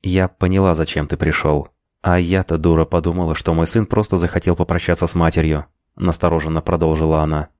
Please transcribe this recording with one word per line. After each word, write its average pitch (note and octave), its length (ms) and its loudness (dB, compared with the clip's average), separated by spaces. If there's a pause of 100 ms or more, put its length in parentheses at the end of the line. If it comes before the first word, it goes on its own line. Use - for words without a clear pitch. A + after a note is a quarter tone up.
«Я F#2 240 0
поняла, F#2+ 480 2
зачем D2+ 320 -4
ты - 100 -6
пришел. D2+ 520 -2 (340)
А F2+ 160 2
я-то, F2 400 0
дура, D#2+ 260 4
подумала, E2+ 480 -2
что E2+ 220 -2
мой E2 100 2
сын A2 220 0
просто G#2+ 300 0
захотел F2 380 0
попрощаться E2+ 520 -2
с - 80 -6
матерью», D#2 500 0 (300)
настороженно D#2+ 680 -2
продолжила D#2+ 640 0
она. D2+ 240 -2 (120)